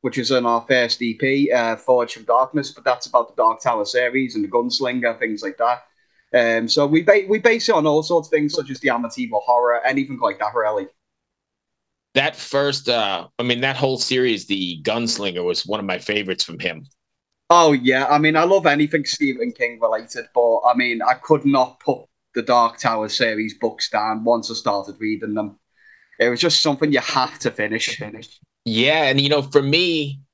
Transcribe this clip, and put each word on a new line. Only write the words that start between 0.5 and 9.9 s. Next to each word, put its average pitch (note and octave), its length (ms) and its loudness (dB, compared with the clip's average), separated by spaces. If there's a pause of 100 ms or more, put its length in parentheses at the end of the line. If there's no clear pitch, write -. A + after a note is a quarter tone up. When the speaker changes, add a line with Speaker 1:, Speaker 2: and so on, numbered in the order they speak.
Speaker 1:
first B2 340 2
E A#2 140 -2
P, C#3 360 0
uh, A#2 240 2
Forged A#2+ 380 0
from A2+ 120 -16
Darkness, B2+ 460 0
but - 120 -20
that's B2+ 240 -2
about A#2+ 220 0
the - 120 -4
Dark A2+ 200 2
Tower A2+ 240 0
series B2 500 -2
and G#2 80 -2
the G2+ 40 -4
Gunslinger, A#2+ 720 -2
things A2 240 -4
like G2 160 -8
that. A#2+ 260 0 (520)
Um, A#2 320 4
so C#3+ 180 2
we D#3+ 160 4
ba-, G3 280 6
we G#3+ 100 2
base A#3 300 2
it A3+ 60 4
on D#3 120 2
all D3+ 160 4
sorts D#3+ 240 0
of - 40 -2
things, D3 220 2
such C3+ 160 -6
as C3 120 -10
the C#3 80 0
Amityville A#2 540 -2
Horror, A#2+ 420 2
anything C3+ 340 -2